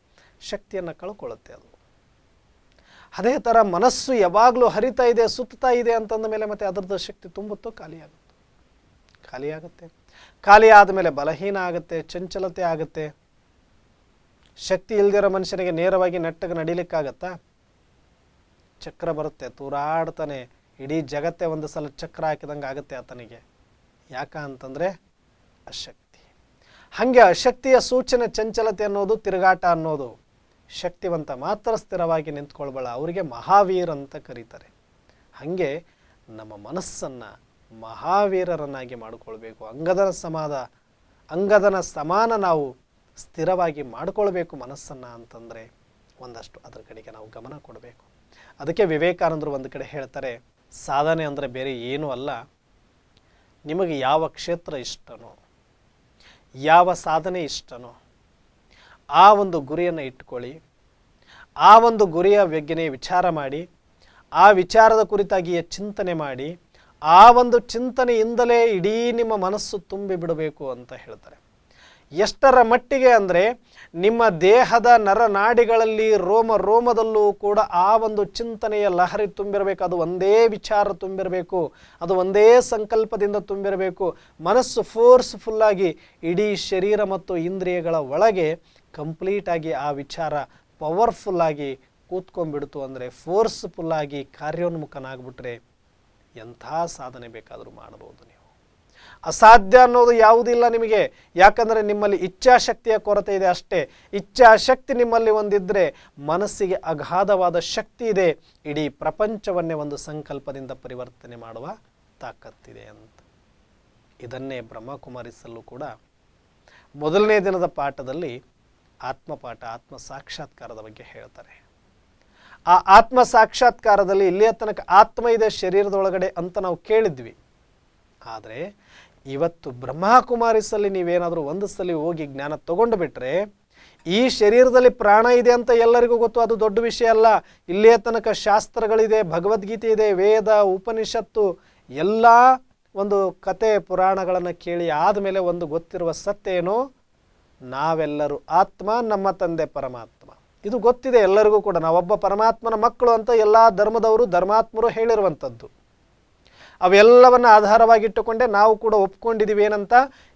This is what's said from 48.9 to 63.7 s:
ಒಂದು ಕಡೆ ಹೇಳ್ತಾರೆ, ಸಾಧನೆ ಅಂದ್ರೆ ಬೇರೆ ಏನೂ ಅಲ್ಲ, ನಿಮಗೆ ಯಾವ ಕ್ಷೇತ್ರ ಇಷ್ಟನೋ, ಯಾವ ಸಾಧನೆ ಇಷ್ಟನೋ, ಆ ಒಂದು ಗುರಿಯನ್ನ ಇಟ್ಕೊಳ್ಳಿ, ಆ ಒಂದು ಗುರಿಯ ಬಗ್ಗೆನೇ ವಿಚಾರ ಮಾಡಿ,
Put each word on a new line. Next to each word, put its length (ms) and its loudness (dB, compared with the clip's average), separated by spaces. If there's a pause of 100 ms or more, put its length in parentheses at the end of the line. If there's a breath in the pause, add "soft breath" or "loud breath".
ಒಂದು 180 -10
ಕಡೆ 140 -14
ಹೇಳ್ತಾರೆ, 580 -14 (300)
ಸಾಧನೆ 520 -4
ಅಂದ್ರೆ 220 -8
ಬೇರೆ 320 -10
ಏನೂ 320 -8
ಅಲ್ಲ, 400 -12 (1160)
ನಿಮಗೆ 320 -6
ಯಾವ 300 -2
ಕ್ಷೇತ್ರ 460 -10
ಇಷ್ಟನೋ, 600 -16 (1200 soft breath)
ಯಾವ 380 4
ಸಾಧನೆ 520 -6
ಇಷ್ಟನೋ, 560 -16 (1120 soft breath)
ಆ 220 8
ಒಂದು 280 0
ಗುರಿಯನ್ನ 380 -6
ಇಟ್ಕೊಳ್ಳಿ, 640 -16 (960 soft breath)
ಆ 220 10
ಒಂದು 280 4
ಗುರಿಯ 380 2
ಬಗ್ಗೆನೇ 440 -4
ವಿಚಾರ 420 -2
ಮಾಡಿ, 400 -8 (640 soft breath)